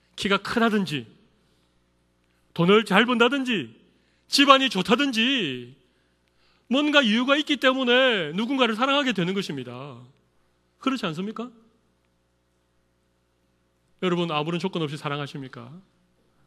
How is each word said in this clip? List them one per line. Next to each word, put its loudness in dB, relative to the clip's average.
키가 0
크다든지 -2
돈을 4
잘 4
번다든지 0
집안이 6
좋다든지 -2
뭔가 2
이유가 2
있기 -2
때문에 2
누군가를 0
사랑하게 0
되는 -2
것입니다. -10
그렇지 -4
않습니까? -8
여러분, 0
아무런 -2
조건 -4
없이 -6
사랑하십니까? -10